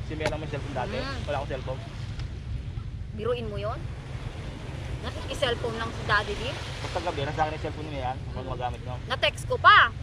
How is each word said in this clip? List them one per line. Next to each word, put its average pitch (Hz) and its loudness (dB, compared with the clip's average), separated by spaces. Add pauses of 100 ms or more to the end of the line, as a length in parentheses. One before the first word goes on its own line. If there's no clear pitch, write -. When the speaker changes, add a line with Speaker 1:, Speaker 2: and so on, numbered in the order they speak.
Speaker 1:
Si 160 -6
Mel 156 0
ang 151 2
may 156 -4
cellphone 143 -4
dati. 131 -2
Speaker 2:
Mm. 131 -4
Speaker 1:
Wala 147 0
akong 143 -2
cellphone. 131 -4 (1300)
Speaker 2:
Biruin 226 0
mo 208 -4
yun? 208 -2 (1200)
Nakiki-cellphone 254 -2
lang 226 -2
si - -6
Daddy 208 4
din. 214 -2 (260)
Speaker 1:
Basta 185 -2
gabi, 165 0
nasa 147 0
akin 156 4
yung 156 -4
cellphone 151 -4
niya 143 -4
yan. 131 -2
Kung - -6
Speaker 2:
Mm. 127 -4
Speaker 1:
gumagamit 123 -2
ko. - -6 (140)
Speaker 2:
Na-text 269 0
ko 254 2
pa. 392 12 (260)